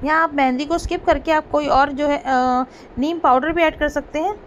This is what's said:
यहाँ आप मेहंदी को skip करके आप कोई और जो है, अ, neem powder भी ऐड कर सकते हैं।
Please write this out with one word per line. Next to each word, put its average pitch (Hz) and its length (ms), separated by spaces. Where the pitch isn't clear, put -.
यहाँ 311 180
आप 311 120
मेहंदी 269 300
को 330 140
skip 339 280
करके 311 260
आप 311 180
कोई 294 180
और 277 240
जो 277 140
है, 285 120
अ, 254 460
neem 320 200
powder 285 340
भी 339 100
ऐड 311 160
कर 302 100
सकते 294 300
हैं। 370 160